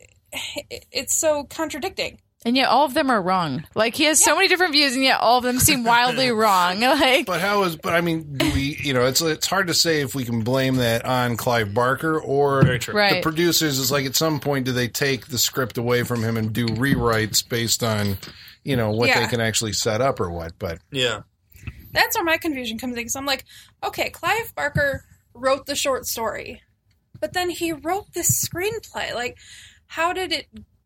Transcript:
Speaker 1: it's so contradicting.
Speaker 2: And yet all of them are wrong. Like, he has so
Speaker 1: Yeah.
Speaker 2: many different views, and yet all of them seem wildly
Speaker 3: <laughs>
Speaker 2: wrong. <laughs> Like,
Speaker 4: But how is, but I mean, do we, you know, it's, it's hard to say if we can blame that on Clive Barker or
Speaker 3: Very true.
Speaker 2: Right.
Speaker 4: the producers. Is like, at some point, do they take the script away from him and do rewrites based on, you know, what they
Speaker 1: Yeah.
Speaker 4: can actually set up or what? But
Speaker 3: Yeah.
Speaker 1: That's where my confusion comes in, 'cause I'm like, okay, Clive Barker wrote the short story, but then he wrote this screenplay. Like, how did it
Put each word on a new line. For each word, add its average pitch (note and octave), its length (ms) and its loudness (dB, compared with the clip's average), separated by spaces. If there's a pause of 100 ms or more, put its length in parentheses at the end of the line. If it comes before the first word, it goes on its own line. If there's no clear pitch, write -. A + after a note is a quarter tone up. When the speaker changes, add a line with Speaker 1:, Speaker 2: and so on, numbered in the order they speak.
(920)
Speaker 1:
it's - 280 -4
so D4+ 260 0
contradicting. D#4 720 -8 (240)
Speaker 2:
And A#3+ 140 2
yet C4+ 120 2
all C4 160 4
of B3+ 100 -4
them C#4 160 2
are A3 100 2
wrong. F3+ 440 0 (100)
Like, A3 180 0
he D4+ 120 0
has D#4 160 4
so E4+ 100 6
Speaker 1:
Yeah. D4+ 60 4
Speaker 2:
many F#4+ 100 4
different F4 260 2
views, C#4 220 4
and C4+ 80 2
yet C4 180 4
all A#3 160 6
of A#3+ 60 2
them B3 160 0
seem C4+ 240 4
wildly B3 480 2
Speaker 3:
<laughs> - 0 -
Speaker 2:
wrong. G3 500 2
<laughs> - 0 -
Like, C4+ 460 4
Speaker 4:
But F3 120 -2
how G3+ 240 2
is, E3+ 120 0
but F3 180 -4
I E3+ 80 2
mean, D#3+ 340 -2
do D3 160 2
we, C#3 300 -2
you C#3 120 -2
know, B2 120 4
it's, C3 160 0
it's D#3 240 -2
hard F#3+ 220 0
to D#3+ 80 -2
say D#3+ 260 2
if B2+ 140 -4
we C3 100 -4
can A#2 160 -2
blame C3 360 2
that A#2 280 0
on B2 320 0
Clive A2+ 360 0
Barker C3 460 0
or C#3 440 2
Speaker 3:
Very B2+ 160 4
true. - 160 -6
Speaker 2:
Right. G3+ 200 4
Speaker 4:
the F3+ 60 0
producers. D#3+ 560 2
Is B2 140 -2
like, C#3 160 0
at C3+ 80 -4
some D#3+ 240 0
point, C#3 260 -2
do C3 60 -2
they B2 160 0
take C3+ 400 -2
the B2 100 -6
script - 400 -2
away A#2+ 260 2
from A#2 200 -2
him A2+ 120 -2
and A2 160 -2
do A#2+ 140 -2
rewrites A2+ 840 0
based A#2 360 -2
on, G#2 340 0 (460)
you C#3+ 120 -2
know, A2+ 140 0
what A#2 240 2
they G#3+ 80 2
Speaker 1:
Yeah. A2 60 0
Speaker 4:
can A#2+ 140 -2
actually A2 320 -2
set A2 280 0
up C3 180 0
or F#2 120 -2
what? E2+ 260 -10
But E2+ 220 -8 (120)
Speaker 3:
Yeah. A#2+ 300 -2 (680)
Speaker 1:
That's A4+ 260 0
where G4 80 -2
my E4 120 0
confusion B3+ 420 -6
comes B3 180 -8
in, A#3 60 -6
'cause A#3 120 -8
I'm C4+ 120 -8
like, C4 180 -4 (380)
okay, F4 260 -4
Clive G#4+ 460 -4
Barker C#4+ 500 -2 (300)
wrote C4+ 320 0
the C#4 80 -6
short B3+ 320 -2
story, - 560 -6 (560)
but D#4 140 -6
then F4+ 180 0
he E4 200 -2
wrote E4 420 -4
this - 300 0
screenplay. G4 720 -6
Like, B3 240 -6 (480)
how E4 260 -2
did F#4 200 -6
it - 160 -4 (380)